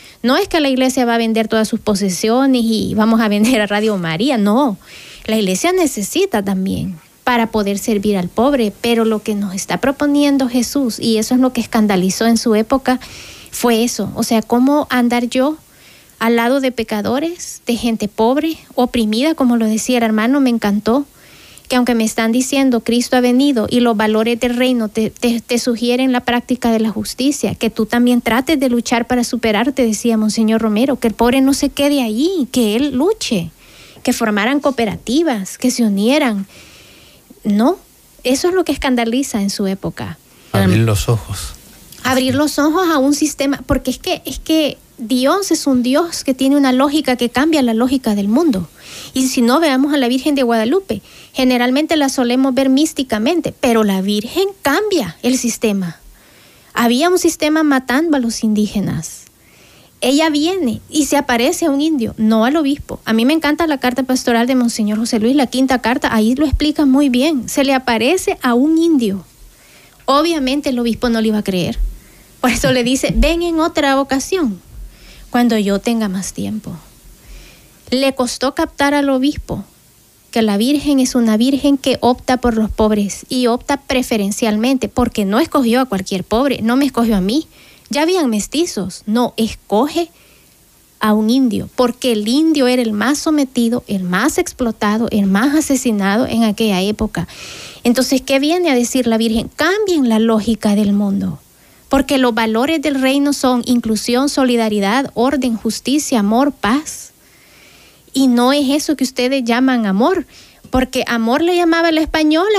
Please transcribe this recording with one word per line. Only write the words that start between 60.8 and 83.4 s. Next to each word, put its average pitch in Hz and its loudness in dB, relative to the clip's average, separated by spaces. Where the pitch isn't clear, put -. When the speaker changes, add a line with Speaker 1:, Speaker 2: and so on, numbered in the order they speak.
Speaker 1:
y 285 0
se 285 0
aparece 277 0
a 294 2
un 277 0
indio, 285 -2
no 220 4
al 277 2
obispo. 285 -2
A - -4
mí 226 2
me 294 2
encanta 311 0
la 285 -2
carta 247 -2
pastoral 247 0
de 269 0
Monseñor 220 0
José 226 -2
Luis, 233 2
la 269 2
quinta 262 0
carta, 254 -2
ahí 220 2
lo 294 0
explica 294 0
muy 277 4
bien. 247 0
Se 277 0
le 277 2
aparece 262 0
a 247 0
un 294 2
indio. 233 2
Obviamente 285 0
el 247 -2
obispo 240 -2
no 226 0
le 220 0
iba 214 0
a 208 -4
creer. 190 -4
Por 254 2
eso 247 0
le 247 0
dice, 269 -2
"Ven 320 2
en 330 -2
otra 294 0
ocasión, 269 -2
cuando 240 2
yo 196 0
tenga 226 -2
más 185 -6
tiempo". 202 -8
Le 269 0
costó 254 -4
captar 285 -2
al 285 0
obispo 262 -2
que 233 0
la 208 2
Virgen 277 0
es 254 0
una 226 2
Virgen 269 2
que - -2
opta 247 0
por 240 0
los 214 0
pobres 214 -2
y 254 -2